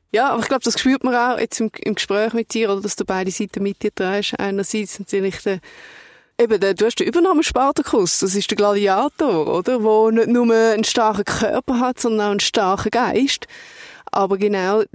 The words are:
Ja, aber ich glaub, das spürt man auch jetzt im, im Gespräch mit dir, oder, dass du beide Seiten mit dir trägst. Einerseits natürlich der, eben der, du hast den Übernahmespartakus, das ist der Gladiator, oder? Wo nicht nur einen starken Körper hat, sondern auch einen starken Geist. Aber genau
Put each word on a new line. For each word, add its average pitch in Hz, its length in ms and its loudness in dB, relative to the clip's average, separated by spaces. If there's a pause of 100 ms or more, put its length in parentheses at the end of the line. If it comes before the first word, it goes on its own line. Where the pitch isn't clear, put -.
(120)
Ja, 254 180 2
aber 226 120 -2
ich - 60 -4
glaub, 262 140 0
das - 160 -2
spürt 262 260 2
man 254 100 0
auch 247 260 0
jetzt - 200 -4
im, 220 100 -2 (120)
im 208 140 -4
Gespräch 214 380 -2
mit 226 200 -4
dir, 220 160 0
oder, 196 100 0
dass 202 160 -4
du - 80 -4
beide 185 280 -2
Seiten 196 320 -6
mit 202 180 -6
dir 208 120 -2
trägst. 196 440 -4
Einerseits 196 640 -4
natürlich 190 420 -4
der, 190 160 -2 (840)
eben 220 200 2
der, 196 140 2
du 208 120 2
hast 247 140 -2
den - 80 0
Übernahmespartakus, 277 1120 2
das 190 160 0
ist 202 140 -4
der 214 60 -2
Gladiator, 202 960 2
oder? 220 300 0
Wo 220 280 4
nicht 226 180 2
nur 240 260 4
einen 226 300 2
starken 214 400 0
Körper 240 560 -2
hat, 254 200 -2
sondern 214 280 0
auch - 20 0
einen 202 100 0
starken 196 500 0
Geist. 254 560 0 (640)
Aber 196 260 0
genau 202 460 0 (100)